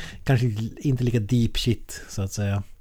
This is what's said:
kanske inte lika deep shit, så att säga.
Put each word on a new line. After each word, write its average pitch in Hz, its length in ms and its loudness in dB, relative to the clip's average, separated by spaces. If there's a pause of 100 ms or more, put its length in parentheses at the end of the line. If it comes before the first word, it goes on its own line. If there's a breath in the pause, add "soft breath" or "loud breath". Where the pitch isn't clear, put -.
(240 loud breath)
kanske 127 220 4 (300)
inte 127 280 0
lika 120 160 4
deep 113 380 2
shit, - 500 -2
så - 140 -6
att 95 100 -4
säga. 101 300 0 (180)